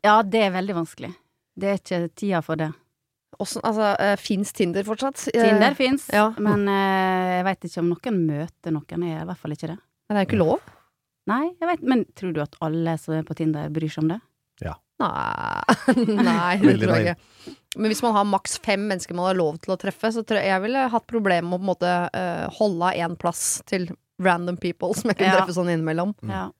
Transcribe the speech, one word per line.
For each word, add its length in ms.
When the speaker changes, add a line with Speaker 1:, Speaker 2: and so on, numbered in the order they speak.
Speaker 1:
Ja, 160
det 240
er 80
veldig 240
vanskelig. 320
Det 80
er 80
ikke 280
tida 240
for 160
det. 160
Speaker 2:
Hvordan, 240
altså, 260
eh, 140
finnes 360
Tinder 300
fortsatt? 480
Eh, 140
Speaker 1:
Tinder 320
finnes, 340
Speaker 2:
ja. 140
Speaker 1:
men, 260
eh, 720
jeg 100
vet 220
ikke 160
om 80
noen 240
møter 480
noen. 320
Jeg 80
er 80
i 60
hvert 100
fall 160
ikke 140
det. 80
Speaker 2:
Men 80
det 0
er 80
jo 40
ikke 120
lov. 320
Speaker 1:
Nei, 180
jeg 80
vet, 180
men 160
tror 160
du 80
at 180
alle 380
som 160
er 80
på 160
Tinder 320
bryr 240
seg 80
om 80
det? 80
Speaker 3:
Ja. 100
Speaker 2:
Nei. 640
<laughs> 240
Nei, 400
det 80
Speaker 3:
Veldig 220
Speaker 2:
tror 80
jeg 80
Speaker 3:
naiv. 100
Speaker 2:
ikke. 400
Men 140
hvis 100
man 140
har 100
maks 320
fem 300
mennesker 260
man 140
har 100
lov 240
til 140
å 20
treffe, 320
så 160
tror 140
jeg, 100
jeg 160
ville 240
hatt 160
problemer 400
med 140
å 20
på 60
en 80
måte, 180
eh, 280
holde 320
en 100
plass 280
til 160
random 400
people 400
som 140
jeg 80
kunne 100
Speaker 1:
Ja. 140
Speaker 2:
treffe 100
sånn 160
innimellom. 540
Speaker 3:
Mm. 80
Speaker 1:
Ja. 140